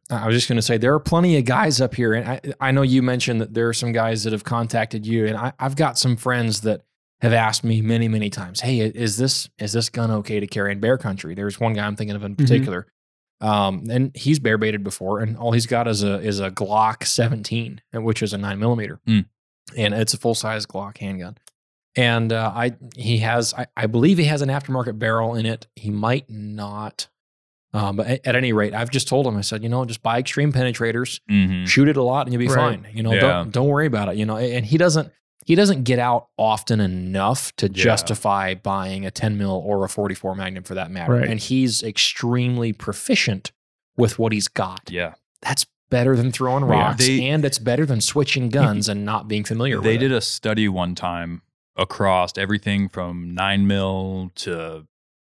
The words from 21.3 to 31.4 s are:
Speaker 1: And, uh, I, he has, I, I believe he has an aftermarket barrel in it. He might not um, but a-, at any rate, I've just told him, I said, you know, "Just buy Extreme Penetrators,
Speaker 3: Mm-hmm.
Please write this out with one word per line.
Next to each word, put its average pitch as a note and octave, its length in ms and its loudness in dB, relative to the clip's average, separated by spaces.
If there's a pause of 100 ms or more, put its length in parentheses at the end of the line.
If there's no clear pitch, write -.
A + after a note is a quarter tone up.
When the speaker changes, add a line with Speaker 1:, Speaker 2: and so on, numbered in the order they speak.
Speaker 1:
And, A#2 360 4
uh, A2+ 200 -2
I, A#2+ 200 -2 (240)
he A#2 220 0
has, A2+ 340 0
I, B2 140 -8 (100)
I A2+ 100 -2
believe B2 300 4
he E3 80 2
has D3 160 0
an C#3 80 -2
aftermarket B2+ 500 -4
barrel A2+ 360 0
in A2 100 -2
it. A2+ 220 -6 (100)
He G#2 140 -8
might A#2 380 -2
not G#2 800 -10 (680)
um, G2+ 220 0
but G#2+ 100 -2
a-, C3 200 -2
at B2 80 0
any B2+ 180 0
rate, G#2 200 0
I've A#2 160 -4
just C3 180 -2
told C3+ 200 2
him, A2 100 -2
I G2+ 40 -2
said, G#2+ 200 -6
you A#2 80 -4
know, B2 160 0
"Just A2+ 160 -10
buy A#2 180 0
Extreme C#3+ 320 0
Penetrators, B2 680 -2 (100)
Speaker 3:
Mm-hmm. F#2 360 2